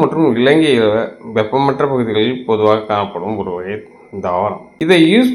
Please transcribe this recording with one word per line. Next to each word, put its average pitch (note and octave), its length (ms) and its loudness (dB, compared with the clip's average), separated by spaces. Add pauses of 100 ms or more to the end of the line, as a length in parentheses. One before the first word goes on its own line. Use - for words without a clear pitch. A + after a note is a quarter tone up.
மற்றும் D#3 260 0 (140)
இலங்கையில B2 640 2 (320)
வெப்பமற்ற C3 460 0 (100)
பகுதிகளில் A#2+ 560 -2
பொதுவாக G#2+ 420 2
காணப்படும் G2+ 520 -4
ஒரு F#2+ 160 -8
வகை G2 200 -8 (480)
தாவரம். F2+ 400 -4 (200)
இதை F3 140 4 (120)
யூஸ் B3+ 220 2